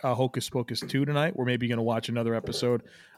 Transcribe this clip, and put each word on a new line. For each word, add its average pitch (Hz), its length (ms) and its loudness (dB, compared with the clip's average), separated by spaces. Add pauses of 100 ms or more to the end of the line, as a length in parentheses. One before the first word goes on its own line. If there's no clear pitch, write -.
uh, 127 120 2
Hocus 123 360 0
Pocus 120 300 -4
two 135 260 0
tonight. 147 300 0
We're 127 100 -2
maybe 123 220 2
gonna 117 140 0
watch 113 280 0
another 117 240 0
episode 117 480 0 (360)